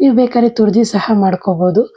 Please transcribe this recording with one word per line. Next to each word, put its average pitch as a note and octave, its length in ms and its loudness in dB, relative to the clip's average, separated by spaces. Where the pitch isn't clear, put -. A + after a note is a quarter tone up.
ನೀವು C#4 200 2
ಬೇಕಾದ್ರೆ A#3+ 400 0
ತುರ್ದಿ G#3+ 240 2
ಸಹ G3+ 160 -4
ಮಾಡ್ಕೋಬೋದು. F3+ 600 -2